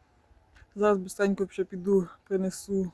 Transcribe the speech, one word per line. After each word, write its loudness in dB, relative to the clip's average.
Зараз 4
быстренько -2
ще -4
піду 0
принесу -4